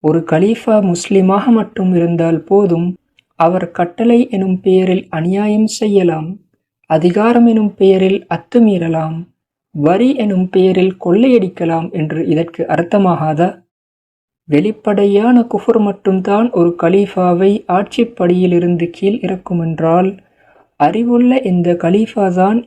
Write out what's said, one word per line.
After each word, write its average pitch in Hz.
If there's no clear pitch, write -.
ஒரு 160
கலீஃபா 202
முஸ்லிமாக 190
மட்டும் 196
இருந்தால் 165
போதும், 175
அவர் 175
கட்டளை 226
எனும் 190
பெயரில் 185
அநியாயம் 202
செய்யலாம், 180
அதிகாரம் 202
எனும் 214
பெயரில் 190
அத்துமீறலாம், 165
வரி 180
எனும் 196
பெயரில் 185
கொள்ளையடிக்கலாம் 185
என்று 156
இதற்கு 165
அர்த்தமாகாதா? 165
வெளிப்படையான 202
குஃபுர் 226
மட்டும்தான் 202
ஒரு 170
கலீஃபாவை 185
ஆட்சிப்படியிலிருந்து 180
கீழ் 196
இறக்குமென்றால், 170
அறிவுள்ள 240
எந்த 180
கலீஃபாதான் 190